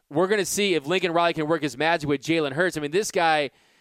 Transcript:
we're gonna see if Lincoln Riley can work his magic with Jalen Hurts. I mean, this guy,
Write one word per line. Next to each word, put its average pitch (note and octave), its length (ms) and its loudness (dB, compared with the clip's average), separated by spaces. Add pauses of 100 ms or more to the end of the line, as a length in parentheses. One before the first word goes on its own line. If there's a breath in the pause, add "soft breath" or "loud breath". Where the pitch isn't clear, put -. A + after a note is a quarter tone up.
we're E3 180 2
gonna G3+ 180 0
see G3 280 0
if C#3+ 140 -2
Lincoln F3+ 240 0
Riley E3+ 220 2
can D#3 140 -4
work D#3+ 140 0
his C3 160 -4
magic D#3 300 0
with C#3+ 140 0
Jalen D3+ 320 0
Hurts. E3+ 240 -2
I - 20 -4
mean, D3 120 -4
this G3 200 -2
guy, D#3 400 2 (300 soft breath)